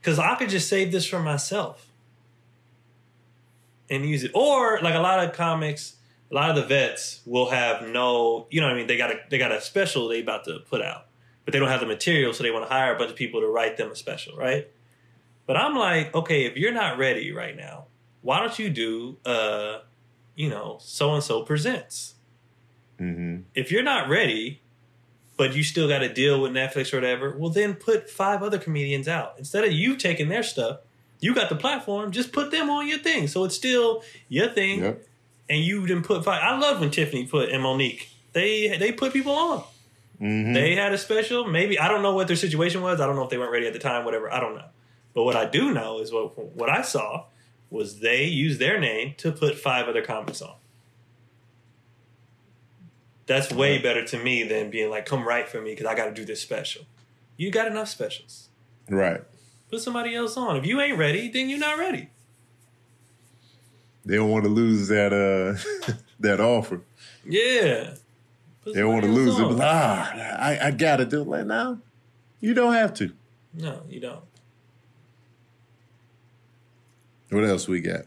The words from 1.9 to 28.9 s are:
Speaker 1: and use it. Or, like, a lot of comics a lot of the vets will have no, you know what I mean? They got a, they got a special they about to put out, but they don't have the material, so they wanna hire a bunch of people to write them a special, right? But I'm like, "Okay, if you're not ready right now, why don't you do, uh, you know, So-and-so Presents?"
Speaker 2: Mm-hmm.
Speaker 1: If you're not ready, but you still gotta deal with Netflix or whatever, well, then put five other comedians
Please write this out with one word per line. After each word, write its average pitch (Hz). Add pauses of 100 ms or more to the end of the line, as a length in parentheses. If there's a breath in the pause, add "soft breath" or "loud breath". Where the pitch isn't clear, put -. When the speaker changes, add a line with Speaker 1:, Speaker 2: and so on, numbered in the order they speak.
Speaker 1:
and 139
use 143
it. -
Or, 254
like, 165
a 165
lot 185
of 170
comics 160 (380 soft breath)
a -
lot 156
of 156
the 131
vets -
will 123
have 117
no, 120
you 160
know 151
what 123
I -
mean? 117
They 123
got 117
a, 107 (120)
they 135
got 120
a 107
special 143
they 117
about 110
to 80 (100)
put 113
out, - (380 soft breath)
but -
they 139
don't 135
have 131
the 120
material, 123
so 123
they 117
wanna 113
hire 131
a 113
bunch 117
of -
people 113
to 110
write 113
them 107
a -
special, -
right? 135 (800 soft breath)
But 131
I'm 277
like, 170
"Okay, 160
if 120
you're 208
not 135
ready 131
right -
now, - (380)
why 139
don't 233
you 214
do, 117
uh, 110 (540)
you 151
know, 104
So-and-so 143
Presents?" - (840)
Speaker 2:
Mm-hmm. 87 (120)
Speaker 1:
If 131
you're 233
not 247
ready, 135 (760)
but 131
you 151
still 156
gotta 131
deal 135
with 131
Netflix 131
or 135
whatever, 127
well, 165
then 202
put 220
five 196
other 202
comedians 143